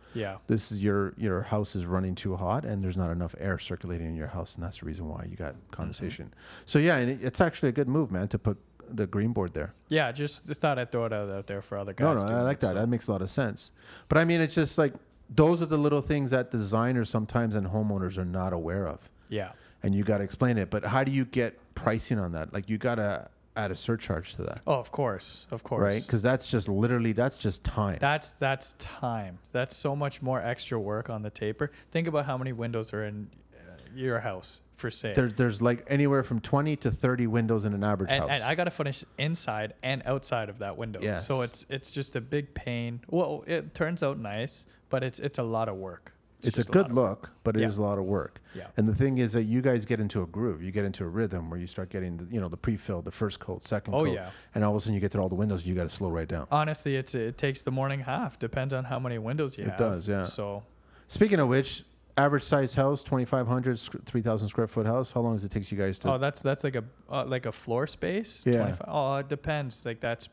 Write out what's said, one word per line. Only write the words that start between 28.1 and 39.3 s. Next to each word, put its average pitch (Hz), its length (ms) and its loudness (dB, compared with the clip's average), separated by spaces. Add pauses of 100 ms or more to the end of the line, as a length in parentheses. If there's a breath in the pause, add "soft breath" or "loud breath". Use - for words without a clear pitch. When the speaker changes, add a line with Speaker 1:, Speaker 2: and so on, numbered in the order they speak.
Speaker 1:
that's 135 420 -2
time. 104 640 -6 (140)
That's 127 240 0
so 143 200 -2
much 143 280 -4
more 127 180 0
extra 117 380 -2
work 107 320 -4
on 107 100 -6
the 107 80 -6
taper. 110 400 -2 (220 loud breath)
Think 165 160 0
about 147 180 0
how 131 140 -2
many 131 140 -4
windows 113 380 -4
are 107 140 -2
in, 104 240 -8 (240)
uh, - 40 -20 (360)
your 127 280 0
house 95 400 -6 (160)
for 120 120 -2
sale. 107 240 -4
Speaker 2:
There, 127 160 4
there's, 110 320 2
like, 120 280 2
anywhere 139 340 4
from 117 160 0
twenty 143 380 2
to 123 120 0
thirty 123 380 2
windows 113 380 2
in 104 80 0
an 98 100 0
average 101 300 2
Speaker 1:
And, 151 100 2
Speaker 2:
house. 131 120 -2
Speaker 1:
and 117 80 0
I 143 120 2
gotta 170 160 0
finish 139 320 -4 (140)
inside 113 560 -2 (100)